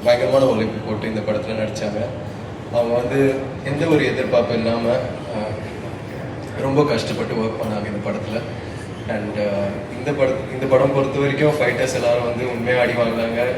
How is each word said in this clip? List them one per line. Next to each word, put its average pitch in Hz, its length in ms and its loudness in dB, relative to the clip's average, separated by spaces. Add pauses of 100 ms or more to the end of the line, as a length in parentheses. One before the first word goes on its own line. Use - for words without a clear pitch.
பயங்கரமான 127 400 6
உழைப்பு 110 420 2
போட்டு 107 200 -2
இந்த 110 140 -2
படத்துல 107 340 -2
நடிச்சாங்க. 107 460 -4 (720)
அவங்க 117 220 2
வந்து 135 400 4 (320)
எந்த 147 200 0
ஒரு 147 200 6
எதிர்பார்ப்பும் 120 500 2
இல்லாம, 113 360 2 (360)
அஹ், 107 280 -4 (1040)
ரொம்ப 139 220 4
கஷ்டப்பட்டு 110 500 -2
ஒர்க் 110 260 -2
பண்ணாங்க 202 260 -2
இந்த 202 240 -4
படத்துல. - 280 -4 (720)
And, 104 280 -4
அஹ், 101 600 -2
இந்த 127 120 -2
பட-, 135 420 0
இந்த 131 140 -4
படம் 131 260 4
பொறுத்த 135 260 2
வரைக்கும் 143 320 4
ஃபைட்டர்ஸ் 127 440 0
எல்லாரும் 120 300 2
வந்து 120 260 -2
உண்மையா 123 300 0
அடி 117 120 2
வாங்கினாங்க 117 480 0 (180)